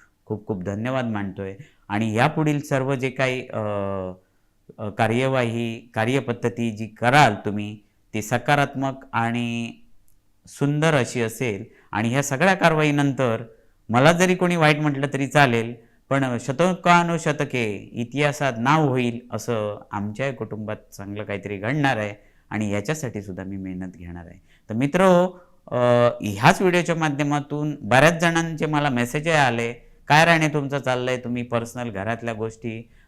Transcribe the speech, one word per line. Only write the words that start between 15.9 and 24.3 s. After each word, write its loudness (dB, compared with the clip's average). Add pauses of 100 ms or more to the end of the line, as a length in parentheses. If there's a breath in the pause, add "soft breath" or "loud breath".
पण 0
शतकानुशतके 0
इतिहासात -2
नाव 4
होईल -2
असं -4
आमच्या -4
कुटुंबात -10
चांगलं -10
काहीतरी -8
घडणार 0
आहे -6 (340 soft breath)
आणि -2
याच्यासाठी -4
सुद्धा -10
मी -10
मेहनत -10
घेणार -16
आहे. -20 (300 soft breath)